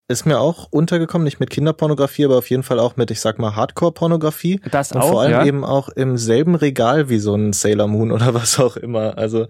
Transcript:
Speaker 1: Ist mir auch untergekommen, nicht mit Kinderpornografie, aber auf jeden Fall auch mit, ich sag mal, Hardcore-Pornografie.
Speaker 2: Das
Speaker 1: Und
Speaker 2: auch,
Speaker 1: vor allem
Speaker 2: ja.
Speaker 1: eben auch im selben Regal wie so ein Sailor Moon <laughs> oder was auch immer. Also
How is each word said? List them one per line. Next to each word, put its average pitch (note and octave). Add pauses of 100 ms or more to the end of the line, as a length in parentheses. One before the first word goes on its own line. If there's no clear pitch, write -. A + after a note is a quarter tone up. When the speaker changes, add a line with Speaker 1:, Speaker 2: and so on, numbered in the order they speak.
Speaker 1:
Ist B2
mir C#3+
auch D3+
untergekommen, E3
nicht -
mit B2+
Kinderpornografie, D3
aber C3+
auf A#2+
jeden B2+
Fall B2
auch A#2+
mit, A2+
ich A2
sag A2
mal, G#2+
Hardcore-Pornografie. E3 (100)
Speaker 2:
Das C#3+
Speaker 1:
Und B2+
Speaker 2:
auch, C#3
Speaker 1:
vor A2+
allem C#3+
Speaker 2:
ja. B2+
Speaker 1:
eben C#3
auch C#3
im C3
selben A#2+
Regal C#3
wie A#2
so G#2
ein G#2+
Sailor G#2
Moon G#2+
<laughs> -
oder A#2
was A#2
auch B2+
immer. A2
Also A2